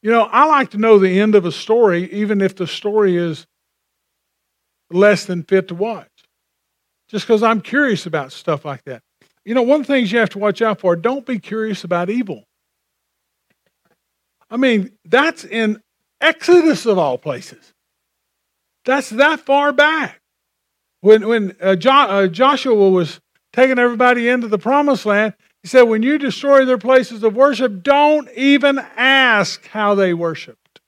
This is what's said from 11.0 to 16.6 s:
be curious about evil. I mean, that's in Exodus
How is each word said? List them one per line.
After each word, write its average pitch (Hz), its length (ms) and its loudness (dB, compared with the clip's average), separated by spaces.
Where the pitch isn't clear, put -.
be 254 120 -6
curious 220 460 -8
about 175 260 -4
evil. 196 360 -8
I 226 80 -10
mean, 240 480 0
that's 277 380 0
in 214 400 -6
Exodus 320 640 2